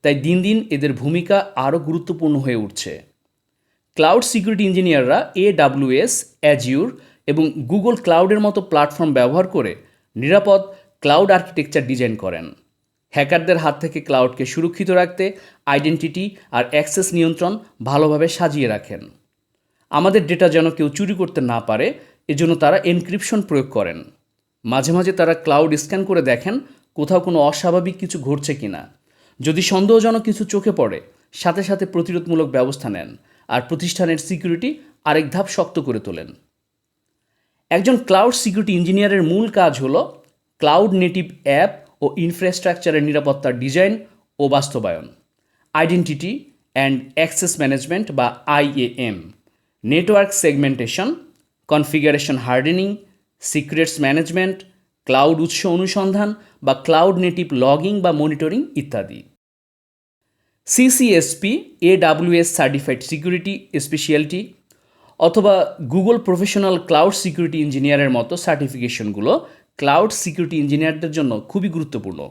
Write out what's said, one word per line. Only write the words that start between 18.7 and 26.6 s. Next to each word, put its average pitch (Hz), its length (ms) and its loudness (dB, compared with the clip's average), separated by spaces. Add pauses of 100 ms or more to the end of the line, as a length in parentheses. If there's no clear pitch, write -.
রাখেন। 101 280 -12 (880)
আমাদের 208 360 2
ডেটা 175 220 2
যেন 160 220 4
কেউ 156 180 -2
চুরি 160 260 -4
করতে 180 260 -4
না 120 200 -2
পারে, 117 260 -2 (420)
এজন্য 160 260 0
তারা 156 240 4 (120)
এনক্রিপশন 175 520 -2
প্রয়োগ 147 280 -2
করেন। 87 280 -4 (680)
মাঝে 131 280 0
মাঝে 180 200 2
তারা 165 220 2
ক্লাউড 156 360 2 (120)
স্ক্যান 190 220 -4
করে 185 180 0
দেখেন 131 320 -2 (420)